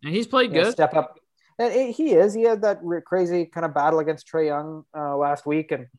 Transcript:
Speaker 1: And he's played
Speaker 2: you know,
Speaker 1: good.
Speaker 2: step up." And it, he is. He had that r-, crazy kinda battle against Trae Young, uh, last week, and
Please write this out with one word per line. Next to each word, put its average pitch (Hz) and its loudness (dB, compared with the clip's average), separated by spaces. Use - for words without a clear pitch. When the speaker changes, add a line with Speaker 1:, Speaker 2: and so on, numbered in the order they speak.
Speaker 1:
And 147 -6
he's 226 -2
played 254 2
Speaker 2:
you 160 0
know, 170 4
Speaker 1:
good. 220 0
Speaker 2:
step 156 2
up." - -2
And 233 0
it, 240 0
he 294 0
is. 196 6
He 226 -2
had 220 2
that 208 0
r-, 170 -6
crazy 175 -2
kinda 165 -6
battle 151 2
against 156 -4
Trae 160 -2
Young, 151 -6
uh, 143 -6
last 143 -2
week, 151 -2
and 131 -8